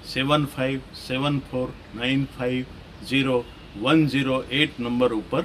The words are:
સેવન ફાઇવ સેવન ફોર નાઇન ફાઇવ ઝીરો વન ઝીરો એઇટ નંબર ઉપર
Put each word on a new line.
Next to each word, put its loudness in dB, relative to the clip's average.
સેવન 4
ફાઇવ -2
સેવન -2
ફોર -4
નાઇન 2
ફાઇવ -2
ઝીરો 2
વન 6
ઝીરો 2
એઇટ 0
નંબર 2
ઉપર 0